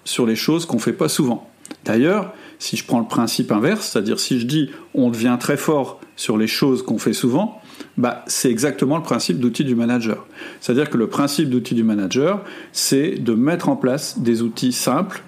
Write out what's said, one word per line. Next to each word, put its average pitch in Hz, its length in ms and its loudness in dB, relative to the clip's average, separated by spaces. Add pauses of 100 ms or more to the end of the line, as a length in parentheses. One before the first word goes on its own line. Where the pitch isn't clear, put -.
sur - 200 0
les 110 120 2
choses 165 280 0
qu'on 117 140 -2
fait 120 140 -2
pas 156 160 0
souvent. 123 400 -2 (340)
D'ailleurs, 175 500 2 (240)
si - 200 -6
je - 80 -8
prends 120 140 0
le 113 60 -2
principe - 460 0
inverse, 143 380 0
c'est-à-dire 107 300 -2
si 131 200 0
je 117 60 -2
dis 143 240 0 (240)
on 127 160 4
devient 120 300 2
très 147 180 0
fort 143 420 0 (160)
sur - 220 -2
les 110 100 2
choses 127 360 2
qu'on 113 140 -2
fait 110 160 0
souvent, 143 480 0 (340)
bah, 120 320 0
c'est - 220 0
exactement 135 480 0
le 160 60 -4
principe 120 360 0
d'outil 123 240 0
du 131 120 0
manager. 117 500 0 (340)
C'est-à-dire 131 300 0
que - 80 0
le 110 100 2
principe 143 420 0
d'outil 123 260 0
du 113 80 2
manager, 110 600 0 (300)
c'est 151 380 2
de 117 220 0
mettre 147 360 2
en 135 80 2
place 135 420 -2
des 117 220 2
outils 120 320 0
simples, - 540 -2